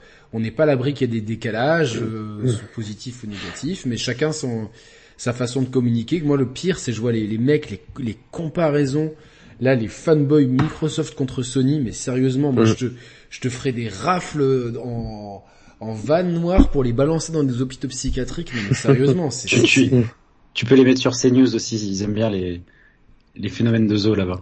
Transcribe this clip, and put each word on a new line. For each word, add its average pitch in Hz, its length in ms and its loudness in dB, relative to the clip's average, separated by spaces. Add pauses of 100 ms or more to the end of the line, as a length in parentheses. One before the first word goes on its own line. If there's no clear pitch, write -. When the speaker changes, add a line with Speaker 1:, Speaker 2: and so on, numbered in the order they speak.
(320)
Speaker 1:
on 113 80 -4
n'est 110 100 -2
pas 156 140 0
à - 20 6
l'abri 139 280 2
qu'il 120 180 -2
y 113 40 -2
ait 113 40 -2
des 104 40 -8
décalages, 117 760 -2
euh, 110 420 -6
Speaker 2:
Mm. 120 320 -4
Speaker 1:
positifs 110 480 -10
ou 110 60 -12
négatifs, 98 580 -10
mais 113 120 -4
chacun 131 340 -2
son, 117 380 -6 (480)
sa 120 140 -4
façon 127 300 -2
de 127 60 -2
communiquer. 123 520 0
Moi, 147 160 2
le 131 120 0
pire, 175 320 -4
c'est 123 120 -6
je 104 80 -6
vois 120 120 0
les, 110 160 -2
les 110 100 -4
mecs, 147 320 0
les, 98 100 -10 (200)
les 117 160 -6 (160)
comparaisons 151 800 0 (500)
là, 131 140 4
les 107 120 -2
fanboys 147 580 4
Microsoft 151 680 -2
contre 131 280 -4
Sony, 135 380 0
mais 107 120 -4
sérieusement, 131 600 0
moi, 117 120 4
Speaker 2:
Mm. - 20 6
Speaker 1:
je 110 80 4
te, 123 180 -4 (380)
je - 100 -16
te 127 80 -4
ferai 123 240 -4
des 113 160 -6
rafles 135 840 0 (120)
en, 107 580 -10 (380)
en 110 140 -8
vanne 170 400 0
noire 170 360 4
pour 139 140 2
les 120 80 0
balancer 156 400 0
dans 156 120 0
des 127 180 -2
hôpitaux 131 260 -6
psychiatriques. 165 680 -6
Non, 120 140 -6
mais 131 60 2
sérieusement, 139 560 4
c'est, - 180 -10
Speaker 3:
<laughs> - 80 2
Tu, 123 60 6
tu, - 260 6
Speaker 1:
c'est 123 160 4 (480)
Speaker 3:
tu - 140 -4
peux 135 80 6
les 131 100 10
mettre 127 160 6
sur 123 140 0
C 127 160 2
news 123 240 6
aussi, 110 220 -4
ils 98 260 -4
aiment 104 100 -2
bien 110 160 0
les... 90 320 -4 (760)
Les 101 120 -6
phénomènes 113 380 2
de 104 100 2
zoo 104 200 4
là-bas. 90 260 -2